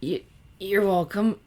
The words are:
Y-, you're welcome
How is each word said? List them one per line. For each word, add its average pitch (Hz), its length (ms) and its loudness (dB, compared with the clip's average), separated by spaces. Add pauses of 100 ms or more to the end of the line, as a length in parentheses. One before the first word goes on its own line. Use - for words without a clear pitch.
Y-, 151 220 -6 (380)
you're 196 260 0
welcome 196 600 0